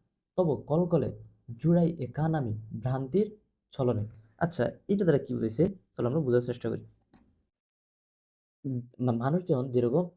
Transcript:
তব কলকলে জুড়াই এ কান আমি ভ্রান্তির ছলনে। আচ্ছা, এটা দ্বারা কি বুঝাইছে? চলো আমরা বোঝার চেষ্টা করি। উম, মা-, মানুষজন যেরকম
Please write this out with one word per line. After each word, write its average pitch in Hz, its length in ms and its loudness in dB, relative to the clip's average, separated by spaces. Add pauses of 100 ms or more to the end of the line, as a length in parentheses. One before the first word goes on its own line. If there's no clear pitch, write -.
(360)
তব 151 320 0
কলকলে 160 440 2 (520)
জুড়াই 170 260 6
এ 139 220 -6
কান 160 240 0
আমি 120 180 -2 (260)
ভ্রান্তির 135 580 -2 (340)
ছলনে। 117 340 0 (320)
আচ্ছা, 170 340 -2 (160)
এটা 202 180 2
দ্বারা 147 120 6
কি 127 160 -6
বুঝাইছে? 117 400 0 (240)
চলো 120 120 0
আমরা 147 100 0
বোঝার 123 220 4
চেষ্টা 120 280 -4
করি। 113 160 -6 (1800)
উম, 127 160 -4 (180)
মা-, 123 180 0
মানুষজন 139 540 -2
যেরকম 123 440 0